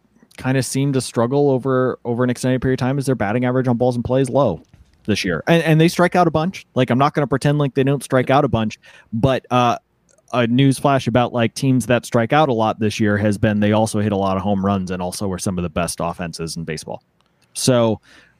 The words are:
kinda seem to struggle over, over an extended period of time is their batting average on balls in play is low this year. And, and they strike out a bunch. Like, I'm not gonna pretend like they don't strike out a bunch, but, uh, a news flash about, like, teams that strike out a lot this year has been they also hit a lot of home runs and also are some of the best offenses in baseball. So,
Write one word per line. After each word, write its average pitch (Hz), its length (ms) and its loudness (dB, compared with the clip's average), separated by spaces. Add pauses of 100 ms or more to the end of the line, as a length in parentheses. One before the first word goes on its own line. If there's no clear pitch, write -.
(360)
kinda 131 260 0
seem 139 300 -2
to 131 80 0
struggle 139 500 0
over, 127 540 0
over 120 200 -2
an 127 60 0
extended 123 300 -2
period 131 200 -2
of 131 40 -2
time 135 140 -2
is 131 80 -4
their 135 80 0
batting 110 300 -2
average 127 240 0
on 123 80 2
balls 123 200 2
in 123 60 -2
play 127 180 0
is 127 100 0
low 117 320 0 (440)
this 104 180 -2
year. 82 220 -2
And, 165 160 2
and 156 180 4
they 165 80 6
strike 175 280 2
out 175 100 4
a 160 40 2
bunch. 156 440 -4
Like, 127 160 2
I'm 120 80 2
not 143 160 2
gonna 143 140 0
pretend 143 300 0
like 143 160 -2
they 135 100 2
don't 139 180 0
strike 127 260 0
out 139 160 4
a 135 40 0
bunch, 110 300 -2 (340)
but, 123 380 0
uh, 123 280 2 (560)
a 120 120 2
news 131 320 4
flash 139 280 0
about, 120 260 2
like, 117 220 0
teams 127 320 0
that 120 180 0
strike 117 300 0
out 151 160 4
a - 20 0
lot 110 260 0
this 107 220 -2
year 104 160 2
has 104 220 0
been 104 220 0
they 104 120 2
also 107 280 0
hit 104 120 0
a 101 40 0
lot 95 200 0
of 95 60 -2
home 98 200 -2
runs 95 280 -2
and 92 100 -6
also 92 320 -6
are 90 60 -6
some 90 200 -6
of 87 40 -4
the 87 80 -6
best 85 320 -6
offenses 82 520 -8
in 82 100 -10
baseball. - 380 -10 (520)
So, 117 480 0 (380)